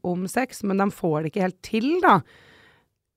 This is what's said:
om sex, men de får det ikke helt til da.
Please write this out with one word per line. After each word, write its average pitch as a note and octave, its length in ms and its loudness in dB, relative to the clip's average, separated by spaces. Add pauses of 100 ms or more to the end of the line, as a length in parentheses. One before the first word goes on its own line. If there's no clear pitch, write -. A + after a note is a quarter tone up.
om F3+ 240 -4
sex, - 360 -4
men G3 140 -2
de G3 140 2
får D#3+ 320 -2
det D#3 100 -4
ikke G3+ 100 -2
helt F#3 200 -4
til C#4 380 -2
da. B3 180 6 (960)